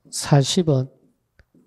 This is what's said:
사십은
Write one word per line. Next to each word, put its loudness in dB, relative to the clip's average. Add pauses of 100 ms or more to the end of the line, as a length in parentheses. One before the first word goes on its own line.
(120)
사십은 0 (760)